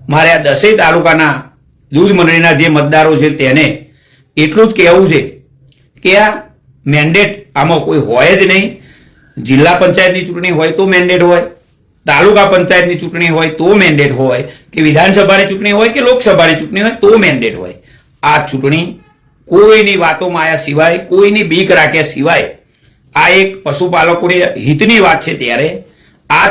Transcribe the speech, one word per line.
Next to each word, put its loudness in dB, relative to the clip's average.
મારે 2
આ 0
દસેય 0
તાલુકાના 0
દૂધ 2
મંડળીના 2
જે 0
મતદારો 2
છે 0
તેને 0
એટલું 2
જ -4
કહેવું 4
છે 2
કે 2
આ 2
મેન્ડેટ 0
આમાં 0
કોઈ -2
હોય 0
જ 0
નહીં. -2
જિલ્લા 2
પંચાયતની 0
ચૂંટણી -6
હોય -2
તો -2
મેન્ડેટ 0
હોય, 2
તાલુકા 2
પંચાયતની 0
ચૂંટણી -4
હોય -2
તો 0
મેન્ડેટ 2
હોય, -2
કે -2
વિધાનસભાની 2
ચૂંટણી -4
હોય 0
કે -4
લોકસભાની 2
ચૂંટણી -6
હોય 0
તો 2
મેન્ડેટ -2
હોય. -12
આ 0
ચૂંટણી -4
કોઈની 4
વાતોમાં -2
આવ્યા -2
સિવાય, 0
કોઈની 0
બીક -2
રાખ્યા 0
સિવાય -4
આ 2
એક 0
પશુપાલકોની -2
હિતની 2
વાત 2
છે. -8
ત્યારે -4
આ 0